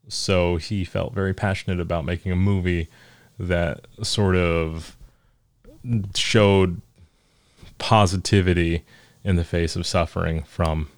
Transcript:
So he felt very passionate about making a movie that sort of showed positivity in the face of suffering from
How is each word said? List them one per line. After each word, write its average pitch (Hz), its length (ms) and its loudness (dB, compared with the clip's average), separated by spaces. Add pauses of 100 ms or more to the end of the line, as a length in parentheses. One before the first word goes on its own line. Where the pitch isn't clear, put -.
So 87 480 0
he 92 280 -6
felt 87 300 -6
very 95 180 -2
passionate 95 480 -4
about 85 240 -4
making 90 280 -4
a 90 40 0
movie 90 520 0 (500)
that 87 480 -2 (160)
sort 98 340 0
of 82 600 -2 (1160)
showed 98 680 4 (960)
positivity 90 1040 2 (400)
in 98 120 2
the 82 80 2
face 85 320 -2
of 87 100 -6
suffering 82 560 -2
from 80 560 -2